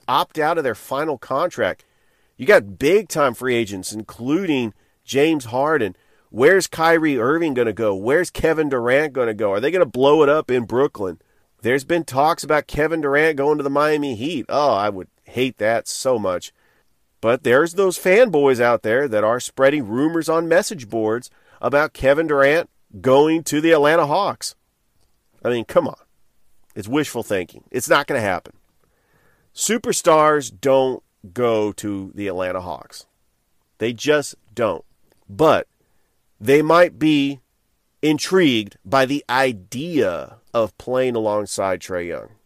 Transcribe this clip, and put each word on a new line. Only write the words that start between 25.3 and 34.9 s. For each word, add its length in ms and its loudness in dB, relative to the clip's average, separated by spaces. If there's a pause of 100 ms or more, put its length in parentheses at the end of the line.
I 60 -2
mean, 160 -4
come 220 2
on. 100 -10 (800)
It's 120 -12
wishful 360 -4
thinking. 480 -6
It's 180 -4
not 160 2
gonna 160 -4
happen. 320 -6 (1000)
Superstars 960 2 (100)
don't 400 2 (320)
go 380 0
to 420 -10
the 140 -8
Atlanta 340 -6
Hawks. 460 -14 (720)
They 140 -4
just 420 -2 (180)
don't. 320 -4 (420)